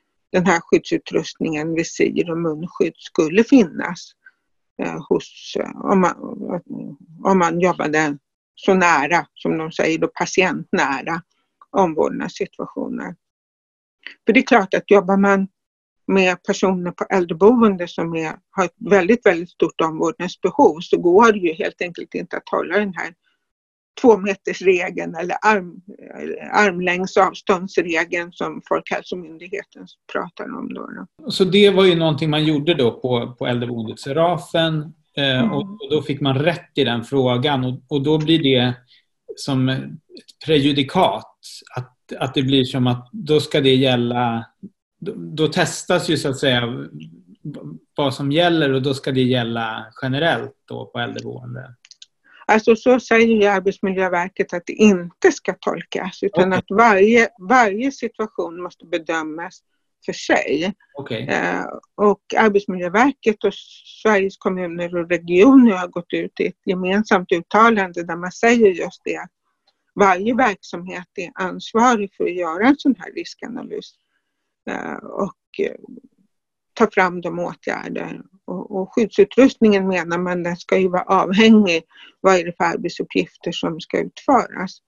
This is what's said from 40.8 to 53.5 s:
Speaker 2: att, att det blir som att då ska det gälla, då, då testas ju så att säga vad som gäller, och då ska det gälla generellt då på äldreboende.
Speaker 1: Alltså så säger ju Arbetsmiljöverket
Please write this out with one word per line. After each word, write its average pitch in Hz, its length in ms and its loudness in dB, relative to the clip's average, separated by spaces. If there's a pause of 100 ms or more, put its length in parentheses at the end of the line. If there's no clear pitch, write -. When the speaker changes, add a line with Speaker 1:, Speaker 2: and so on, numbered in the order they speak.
Speaker 2:
att, - 440 -14
att 131 140 -4
det 143 100 0
blir 135 200 2
som 127 240 0
att 123 240 -2
då 151 280 0
ska - 220 0
det 135 140 4
gälla, 120 720 0 (540)
då, 165 160 -10
då 165 320 -2
testas 170 640 0
ju 156 80 2
så 147 120 -2
att 131 100 -4
säga 127 480 0 (1080)
vad 139 180 0
som 139 180 -4
gäller, 160 420 2
och 131 80 0
då 139 120 -2
ska 139 180 -6
det 131 100 2
gälla 117 640 -2 (160)
generellt 131 540 -2 (100)
då 120 200 -12
på - 140 -10
äldreboende. 120 760 -10 (720)
Speaker 1:
Alltså 220 300 4
så 247 240 2
säger 226 280 2
ju 220 180 4
Arbetsmiljöverket 190 1080 -2